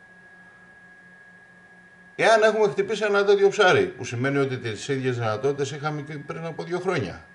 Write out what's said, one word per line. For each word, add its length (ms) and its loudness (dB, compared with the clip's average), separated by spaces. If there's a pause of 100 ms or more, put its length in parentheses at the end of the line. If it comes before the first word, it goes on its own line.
(2250)
Εάν 280 4
έχουμε 240 4
χτυπήσει 360 -2
ένα 220 2
τέτοιο 240 6
ψάρι, 360 4
που 200 -8
σημαίνει 320 -2
ότι 200 0
τις 300 -8
ίδιες 300 -2
δυνατότητες 540 -2
είχαμε 300 -6
και 160 -12
πριν 280 -12
από 180 -10
δύο 160 -6
χρόνια. 560 -4